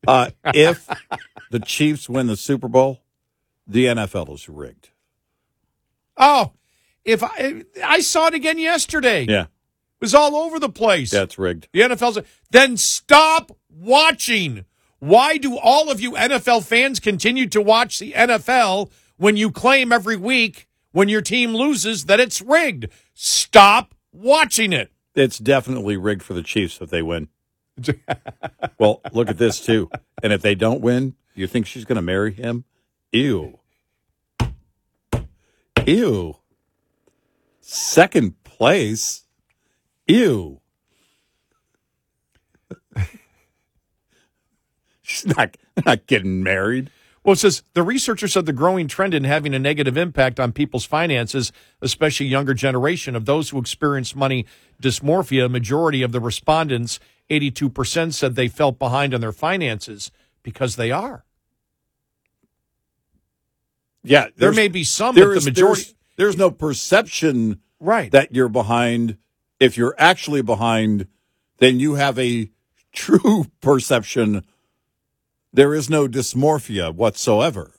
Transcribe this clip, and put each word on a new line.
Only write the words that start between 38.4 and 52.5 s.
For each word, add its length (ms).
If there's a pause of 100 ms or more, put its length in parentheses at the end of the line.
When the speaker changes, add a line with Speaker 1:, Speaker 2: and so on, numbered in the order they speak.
Speaker 1:
place? 840 (840)
Ew. 540 (2250)
<laughs> 60 (2000)
She's 240 (100)
not, 200 (280)
not 220
getting 360
married. 480 (340)
Speaker 2:
Well, 100
it 40
says, 240 (120)
"The 100
researcher 420
said 200
the 60
growing 360
trend 260
in 100
having 300
a 40
negative 380
impact 440
on 120
people's 320
finances, 680 (280)
especially 460
younger 280